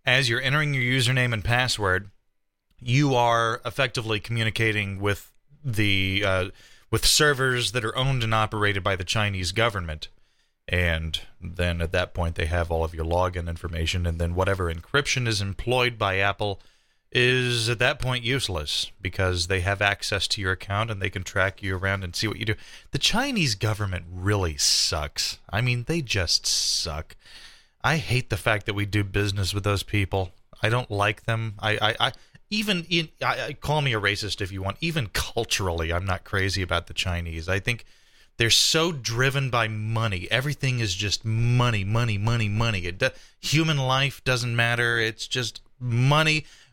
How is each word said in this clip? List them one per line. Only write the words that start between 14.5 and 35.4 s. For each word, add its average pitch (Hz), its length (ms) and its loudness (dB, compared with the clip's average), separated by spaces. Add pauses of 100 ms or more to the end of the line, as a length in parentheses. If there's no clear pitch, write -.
encryption 123 540 -2
is 107 140 0
employed 120 580 0
by 98 200 2
Apple 101 420 -2 (540)
is 123 540 2
at 120 100 -2
that 131 200 0
point 127 260 -2
useless 104 760 -2
because 92 500 0
they 95 120 2
have 98 220 0
access 101 440 0
to - 140 -2
your 92 120 0
account 101 380 -2
and 101 120 -6
they 98 80 -2
can 95 120 -8
track 95 400 -2
you 95 140 -2
around 98 260 -2
and 90 140 -8
see 113 100 -2
what 104 120 -4
you 104 80 -4
do. 110 80 0 (360)
The 143 80 -2
Chinese 208 560 2
government 98 560 -2
really 90 460 0
sucks. - 840 0 (120)
I 104 100 0
mean, 123 260 0
they 165 140 0
just - 460 0
suck. - 720 -2 (680)
I 147 140 2
hate 127 320 -2
the 107 80 -2
fact 107 260 0
that 104 100 -4
we 101 120 -2
do 104 180 0
business 98 480 -2
with 98 100 -2
those 101 200 0
people. 95 500 -2 (300)
I 110 80 2
don't 123 200 -2
like 104 340 0
them. 113 340 -2
I, 107 140 0
I, 107 280 0
I 127 120 0 (360)
even 208 400 -2
in, 165 220 0 (100)
I, 123 260 -2
I, 147 80 -8
call 147 280 0
me 135 100 0
a 107 80 0
racist 101 400 -2
if 95 100 -4
you 95 120 -8
want. 98 180 -4
Even 156 320 -2
culturally, 85 800 -2